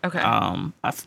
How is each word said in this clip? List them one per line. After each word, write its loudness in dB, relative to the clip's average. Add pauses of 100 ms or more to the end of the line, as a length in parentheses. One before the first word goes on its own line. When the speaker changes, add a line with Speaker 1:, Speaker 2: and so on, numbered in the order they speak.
Speaker 1:
Okay. -2
Speaker 2:
Um, 2 (100)
I 0
f-, -6